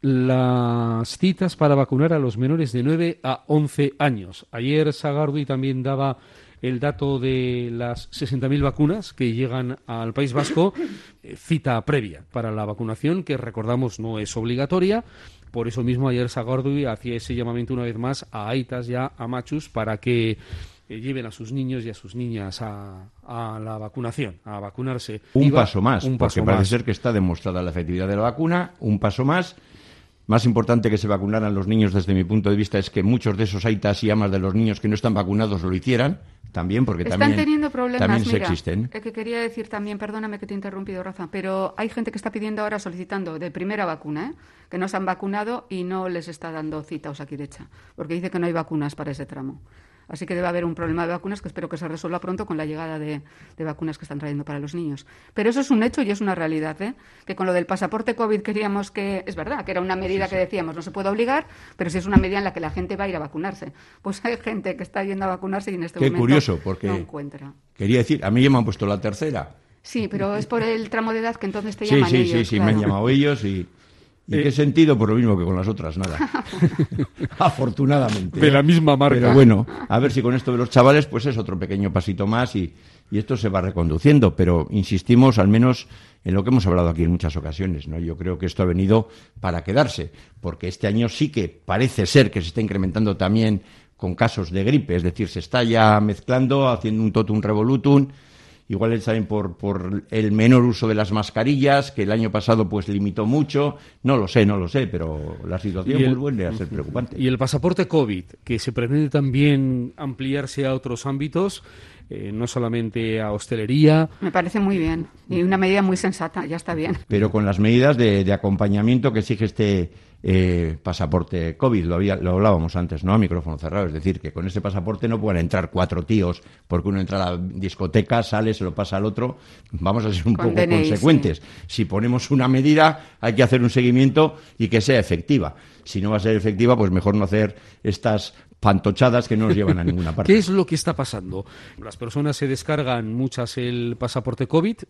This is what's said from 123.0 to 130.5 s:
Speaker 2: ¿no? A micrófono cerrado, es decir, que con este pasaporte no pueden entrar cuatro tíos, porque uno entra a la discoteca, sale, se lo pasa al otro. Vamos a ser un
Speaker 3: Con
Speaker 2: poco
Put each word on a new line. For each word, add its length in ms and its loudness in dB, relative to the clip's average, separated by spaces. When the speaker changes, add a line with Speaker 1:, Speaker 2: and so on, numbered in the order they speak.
Speaker 2:
¿no? 100 2
A 40 6
micrófono 400 0
cerrado, 300 -4
es 60 -6
decir, 280 -4
que 100 -10
con 160 -6
este 140 -6
pasaporte 480 -4
no 100 -2
pueden 220 0
entrar 280 -2
cuatro 360 -2
tíos, 360 0
porque 220 -2
uno 140 0
entra 200 -4
a 100 -2
la 60 -4
discoteca, 880 -2
sale, 300 0
se 100 -6
lo 100 -4
pasa 220 -4
al 80 0
otro. 360 -4
Vamos 320 0
a 80 0
ser 140 -2
un 80 4
Speaker 3:
Con 100 -2
Speaker 2:
poco 100 2